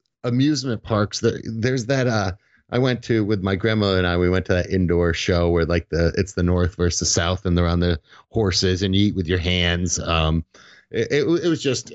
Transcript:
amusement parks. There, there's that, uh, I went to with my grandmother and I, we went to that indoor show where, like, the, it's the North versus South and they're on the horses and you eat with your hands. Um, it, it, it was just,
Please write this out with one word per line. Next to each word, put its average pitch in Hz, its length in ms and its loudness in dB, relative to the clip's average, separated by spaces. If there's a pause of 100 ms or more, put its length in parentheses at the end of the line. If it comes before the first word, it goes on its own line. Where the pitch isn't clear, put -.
(220)
amusement 127 600 0
parks. 104 380 -2
There, - 260 0
there's 113 400 -2
that, 131 220 0
uh, 101 240 0 (380)
I 120 80 0
went 123 260 0
to 110 200 0
with 98 180 0
my 98 140 0
grandmother 101 400 2
and 90 100 2
I, 87 120 0
we 90 100 4
went 90 180 2
to 98 60 0
that 87 160 0
indoor 87 460 2
show 87 340 0
where, 85 160 2
like, 85 240 -2
the, 82 300 0
it's 95 160 -2
the 92 80 -2
North 87 320 0
versus 87 360 -2
South 90 360 -2
and 87 100 0
they're 87 100 2
on 87 140 0
the 87 180 0 (340)
horses 92 500 0
and 95 120 0
you 101 120 4
eat 101 80 0
with 90 140 -4
your 90 100 0
hands. 87 600 0
Um, 80 460 0 (460)
it, - 200 -4
it, 151 340 0
it 175 40 -2
was 151 140 -2
just, 131 320 -4